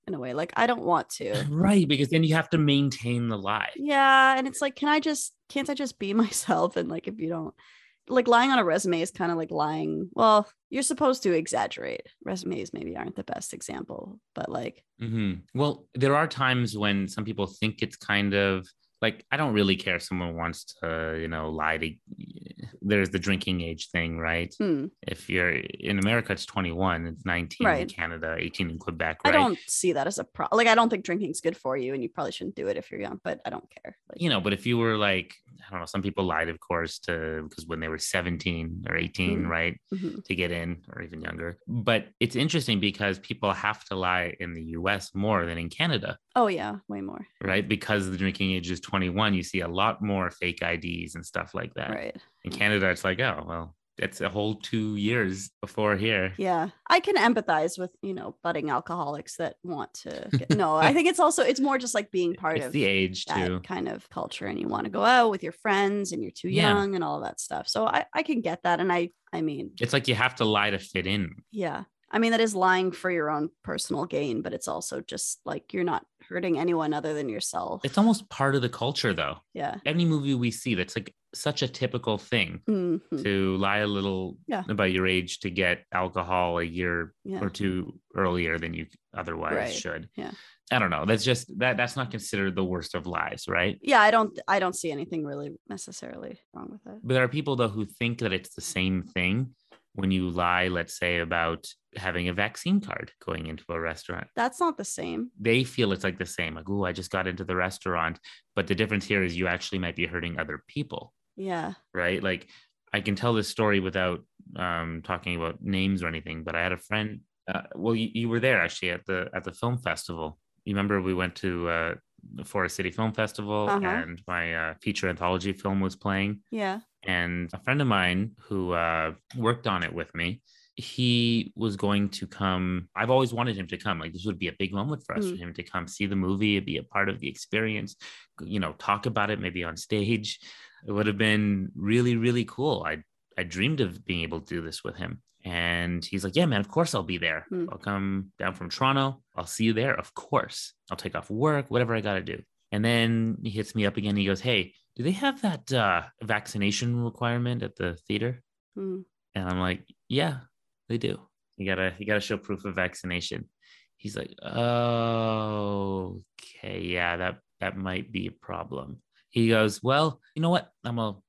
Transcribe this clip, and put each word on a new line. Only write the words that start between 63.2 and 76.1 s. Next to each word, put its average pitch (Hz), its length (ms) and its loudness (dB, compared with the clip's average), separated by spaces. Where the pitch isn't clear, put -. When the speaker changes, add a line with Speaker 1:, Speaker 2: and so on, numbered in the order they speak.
Speaker 1:
that 92 200 0
Speaker 2:
too. 90 140 0
Speaker 1:
kind - 280 -6
of - 200 -10
culture, - 380 -8
and - 120 -6
you - 100 -4
wanna - 220 -2
go 196 140 0
out 240 260 6
with 190 120 -4
your 165 100 -6
friends, 202 600 0
and 107 100 -4
you're 98 100 -6
too - 160 -6
Speaker 2:
Yeah. 165 260 4
Speaker 1:
young - 200 2
and 180 100 -2
all - 180 -2
that - 180 -6
stuff. - 280 -6
So 220 180 0
I, - 280 2
I 320 80 0
can 294 180 0
get 160 220 -4
that. 175 180 2
And 185 120 2
I, 175 180 0
I 165 100 -4
mean, 147 380 -4
Speaker 2:
It's 123 120 0
like 135 160 2
you 123 60 4
have 123 220 2
to 120 80 2
lie 104 260 4
to 98 80 0
fit 92 280 -4
in. 98 280 0
Speaker 1:
Yeah. 180 320 -4
I 208 80 2
mean, 226 120 4
that 226 100 4
is 220 140 2
lying 185 380 4
for 185 180 -4
your 160 200 0
own 151 200 -2
personal 147 440 -4
gain, 139 340 -2
but - 140 -4
it's - 140 -8
also - 340 -6
just, - 420 -6
like, - 300 -8
you're 180 100 0
not 170 220 -2